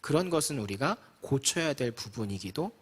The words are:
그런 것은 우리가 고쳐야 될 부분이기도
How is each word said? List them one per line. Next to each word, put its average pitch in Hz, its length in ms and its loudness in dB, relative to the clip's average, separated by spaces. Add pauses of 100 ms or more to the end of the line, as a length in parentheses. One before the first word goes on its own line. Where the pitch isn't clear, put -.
그런 175 280 4
것은 151 300 2
우리가 107 380 0 (240)
고쳐야 151 520 2
될 123 180 0
부분이기도 104 800 -6 (100)